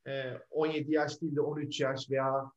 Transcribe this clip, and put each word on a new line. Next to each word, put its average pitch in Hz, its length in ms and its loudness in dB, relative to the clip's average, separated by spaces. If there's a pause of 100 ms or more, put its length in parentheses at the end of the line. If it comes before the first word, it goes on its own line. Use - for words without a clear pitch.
e, 139 40 -4 (380)
on 156 180 2
yedi 151 240 0
yaş 147 300 2
değil 151 140 -2
de 147 60 4
on 147 160 0
üç 143 220 -4
yaş 135 300 0
veya 135 480 0